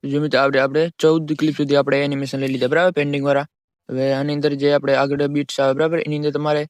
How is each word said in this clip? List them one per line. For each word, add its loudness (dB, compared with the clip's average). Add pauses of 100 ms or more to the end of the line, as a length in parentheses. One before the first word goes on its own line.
જો -2
મિત્રો, 0
આપણે, 4
આપણે 0 (180)
ચૌદ 2
ક્લિપ 0
સુધી 2
આપણે 2
એનિમેશન -4
લઈ -2
લીધા. -2
બરાબર, 2
પેન્ડિંગ -2
વાળા. 0 (400)
હવે -2 (120)
આની -2
અંદર 0 (100)
જે 4
આપણે 2
આગળ 0
બીટ્સ -4
આવે, 2
બરાબર, 0
એની -4
અંદર -2
તમારે 0